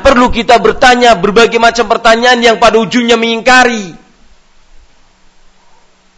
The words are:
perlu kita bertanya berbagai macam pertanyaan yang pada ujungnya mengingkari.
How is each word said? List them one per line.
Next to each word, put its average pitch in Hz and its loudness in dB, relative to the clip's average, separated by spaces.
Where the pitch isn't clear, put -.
perlu 247 2
kita 226 0
bertanya 240 2
berbagai 226 0
macam 233 -2
pertanyaan 233 0
yang 233 0
pada 220 2
ujungnya 233 -2
mengingkari. 226 -2